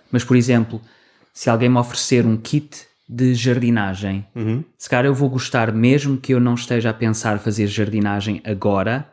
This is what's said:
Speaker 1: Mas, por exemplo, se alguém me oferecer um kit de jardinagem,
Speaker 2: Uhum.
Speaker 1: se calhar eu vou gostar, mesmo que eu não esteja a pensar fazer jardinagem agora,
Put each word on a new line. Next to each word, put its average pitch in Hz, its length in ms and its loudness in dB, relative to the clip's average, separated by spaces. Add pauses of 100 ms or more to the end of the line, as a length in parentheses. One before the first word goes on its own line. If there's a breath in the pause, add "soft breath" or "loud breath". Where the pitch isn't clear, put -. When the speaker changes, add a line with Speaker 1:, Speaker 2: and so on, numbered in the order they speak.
(100)
Speaker 1:
Mas, 123 140 0
por 127 120 2
exemplo, 117 440 2 (520 soft breath)
se - 160 -4
alguém 120 200 2
me 123 100 4
oferecer 120 480 0
um 110 100 2
kit 147 500 -6 (220)
de 123 260 0
jardinagem, 107 1000 0
Speaker 2:
Uhum. 117 300 -4 (140)
Speaker 1:
se - 100 -16
calhar 123 160 2
eu 139 100 2
vou 135 140 0
gostar, 123 440 -2
mesmo 135 440 2
que 131 160 -2
eu 123 80 4
não 123 140 2
esteja 120 360 -2
a 110 40 -4
pensar 110 440 -2
fazer 104 280 -2
jardinagem 101 760 -2
agora, 104 680 -2